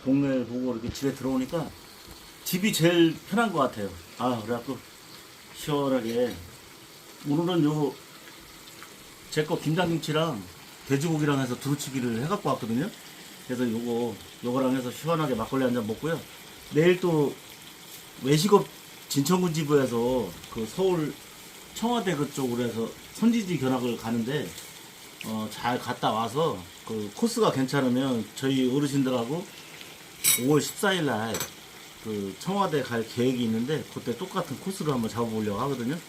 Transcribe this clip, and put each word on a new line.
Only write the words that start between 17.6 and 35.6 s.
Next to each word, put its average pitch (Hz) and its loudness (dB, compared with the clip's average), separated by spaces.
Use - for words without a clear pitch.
외식업 156 6
진천군 170 4
지부에서 127 4
그 113 -4
서울 170 0
청와대 214 0
그쪽으로 131 0
해서 113 -2
선지지 214 2
견학을 123 0
가는데, 117 -2
어, 110 -4
잘 120 -2
갔다 123 -2
와서 113 0
그 107 -4
코스가 226 2
괜찮으면 131 2
저희 131 2
어르신들하고 135 0
오월 147 8
십사 - 0
일 175 2
날 113 0
그 101 -4
청와대 185 2
갈 113 -2
계획이 123 2
있는데 117 0
그때 117 -4
똑같은 185 -4
코스를 190 -2
한번 120 0
잡아보려고 110 -2